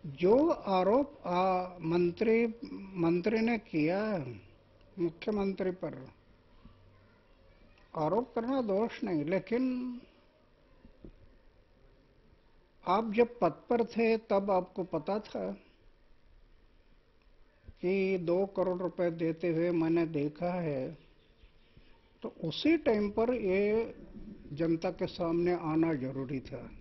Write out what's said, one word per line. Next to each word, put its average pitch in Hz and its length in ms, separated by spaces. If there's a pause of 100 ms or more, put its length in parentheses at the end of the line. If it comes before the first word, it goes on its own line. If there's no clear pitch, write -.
जो 190 420
आरोप, 202 760
आ, 180 420 (120)
मंत्री, 175 640 (480)
मंत्री 175 440
ने 226 200
किया 180 680 (720)
मुख्यमंत्री 190 720
पर, 135 380 (1900)
आरोप 170 380
करना 254 280
दोष 208 420
नहीं, 160 200
लेकिन 247 720 (3000)
आप 208 260
जब 233 260
पद 170 120
पर 226 340
थे 226 320
तब 202 340
आपको 185 340
पता 175 340
था 196 320 (2250)
कि 190 500
दो 175 280
करोड़ 185 320
रुपए 175 320
देते 165 380
हुए 170 220
मैंने 165 360
देखा 156 480
है, 143 440 (1200)
तो - 120 (100)
उसी 294 320
टाइम 208 340
पर 233 240
ये 208 600 (580)
जनता 165 380
के 180 160
सामने 175 480
आना 165 400
जरूरी 131 460
था। 120 300 (100)